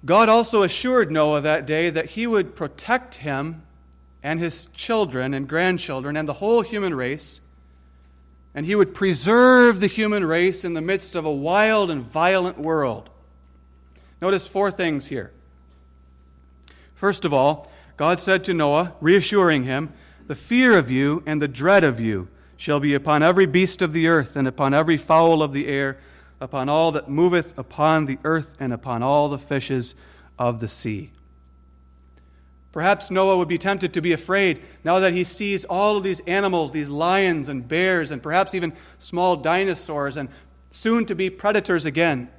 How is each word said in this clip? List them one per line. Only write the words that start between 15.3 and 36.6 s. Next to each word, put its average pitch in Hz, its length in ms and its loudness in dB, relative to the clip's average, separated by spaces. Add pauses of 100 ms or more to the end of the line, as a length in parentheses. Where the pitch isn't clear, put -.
First 196 300 -2
of 156 80 0
all, 143 380 2 (260)
God 175 240 0
said 190 240 0
to 190 100 -2
Noah, 160 460 0
reassuring 170 640 4
him, 135 280 -4 (340)
"The 147 80 -8
fear 240 420 4
of 135 140 2
you 139 360 0
and 151 140 -2
the 147 80 -2
dread 165 360 2
of 123 160 0
you 101 280 -4 (280)
shall 147 240 -2
be 143 140 0
upon 147 280 2
every 185 240 6
beast 180 360 0
of 160 100 -2
the 165 160 2
earth 156 260 2
and 131 140 0
upon 135 260 -2
every 156 220 4
fowl 160 460 4
of 147 100 -2
the 139 160 -4
air, 139 300 -4 (420)
upon 135 280 -6
all 160 240 2
that 147 160 -6
moveth 170 500 0
upon 156 480 0
the 135 180 -4
earth 156 360 -2
and 131 120 -4
upon 117 300 -6
all 143 260 2
the 143 100 -6
fishes 131 580 -4 (420)
of 120 220 -2
the 110 80 -8
sea." 104 420 -8 (1600)
Perhaps 190 380 0
Noah 190 260 4
would 175 120 0
be 170 100 -2
tempted 190 340 -2
to 175 80 -2
be 165 120 0
afraid 180 500 0 (200)
now 175 160 2
that 190 140 2
he 180 120 0
sees 202 420 -6
all 202 320 0
of 196 40 -4
these 185 180 -4
animals, 175 520 -2